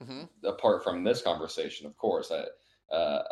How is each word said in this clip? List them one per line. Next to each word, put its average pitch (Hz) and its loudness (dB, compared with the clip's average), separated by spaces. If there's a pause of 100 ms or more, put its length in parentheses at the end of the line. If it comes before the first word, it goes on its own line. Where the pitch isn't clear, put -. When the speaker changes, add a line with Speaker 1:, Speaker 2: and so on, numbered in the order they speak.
Speaker 1:
Mm-hmm. 131 -12 (200)
Speaker 2:
apart 101 4
from 90 0
this - 4
conversation, 78 -2
of 73 -14
course. 92 0
I, - -8
uh, 73 2